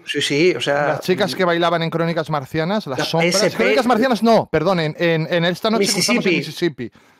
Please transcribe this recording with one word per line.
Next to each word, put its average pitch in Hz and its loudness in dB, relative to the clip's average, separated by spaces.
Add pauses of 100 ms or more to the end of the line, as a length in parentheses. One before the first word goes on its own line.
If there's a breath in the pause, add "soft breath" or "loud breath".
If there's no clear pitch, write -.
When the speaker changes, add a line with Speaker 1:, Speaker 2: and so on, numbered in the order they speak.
Speaker 1:
sí, 143 -4
sí, 151 2
o 127 -6
sea, 143 0
Speaker 2:
las 143 -2
chicas 185 -2
que 190 -2
bailaban 170 0
en 165 -2
Crónicas 165 -2
Marcianas, 160 -2
las 135 -4
Speaker 1:
la 151 -2
Speaker 2:
sombras. 165 0
Speaker 1:
S 190 2
P. 175 -6
Speaker 2:
Crónicas 214 2
Marcianas 240 2
no, 220 4
perdón, 170 0
en, 156 -2
en, 165 0
en 170 0
Esta 180 -2
noche 214 2
cruzamos 202 0
en 180 2
Speaker 1:
Mississippi. - -
Speaker 2:
Mississippi. 143 -6 (280 soft breath)